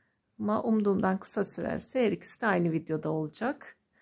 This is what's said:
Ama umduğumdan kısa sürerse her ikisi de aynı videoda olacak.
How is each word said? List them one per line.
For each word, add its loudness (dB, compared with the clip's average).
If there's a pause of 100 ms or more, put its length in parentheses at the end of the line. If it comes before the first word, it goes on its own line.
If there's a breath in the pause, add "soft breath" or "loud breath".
(400 soft breath)
Ama 0
umduğumdan 2
kısa -2
sürerse -2
her 4
ikisi -6
de 0
aynı 4
videoda -2
olacak. -4 (240 soft breath)